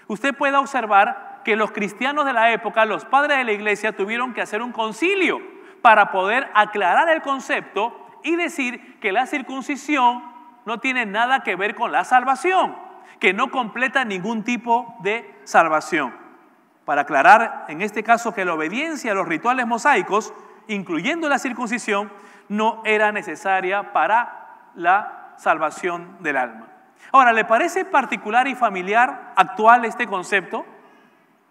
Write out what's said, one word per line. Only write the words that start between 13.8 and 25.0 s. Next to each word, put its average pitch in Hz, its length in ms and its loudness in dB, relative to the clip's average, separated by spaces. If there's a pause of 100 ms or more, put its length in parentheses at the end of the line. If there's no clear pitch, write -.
ningún 208 400 -4
tipo 240 580 -2
de 214 440 -6
salvación. 156 680 2 (720)
Para 143 200 0
aclarar, 160 680 6
en 156 120 -8
este 208 220 -4
caso, 226 300 0
que 196 100 -2
la 175 120 -2
obediencia 240 580 -4
a - 20 -2
los 180 120 -2
rituales 247 380 -2
mosaicos, 226 680 0 (340)
incluyendo 214 600 -4
la 269 100 2
circuncisión, 220 720 -4 (380)
no 220 340 -2
era 214 300 2
necesaria 185 800 -4
para - 840 -2
la 185 640 -2